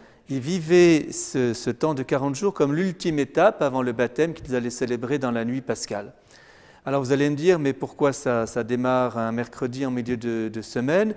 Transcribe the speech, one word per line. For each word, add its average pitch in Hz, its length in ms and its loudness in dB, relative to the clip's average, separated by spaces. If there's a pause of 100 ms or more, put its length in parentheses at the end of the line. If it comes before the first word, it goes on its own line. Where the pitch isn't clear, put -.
(280)
ils 135 120 -4
vivaient 170 720 4
ce, 123 420 -2
ce - 160 -4
temps 156 240 -2
de 135 80 -4
quarante 139 320 0
jours 196 180 -2
comme 143 220 2
l'ultime 170 440 -2
étape 160 440 2
avant 131 180 0
le 123 120 0
baptême 127 420 0
qu'ils 131 200 -8
allaient 120 140 0
célébrer 123 500 -4
dans 127 120 -2
la 117 160 -2
nuit 127 160 -4
pascale. 104 500 -6 (760)
Alors 139 160 0
vous 127 100 0
allez 143 160 2
me 147 80 0
dire, 170 220 4
mais 139 160 0
pourquoi 139 400 -2
ça, 117 320 0
ça 117 180 -4
démarre 123 540 0
un 113 140 -2
mercredi 123 520 -6
en 127 60 -2
milieu 123 260 -4
de, 113 320 -4
de 110 140 -8
semaine 175 540 0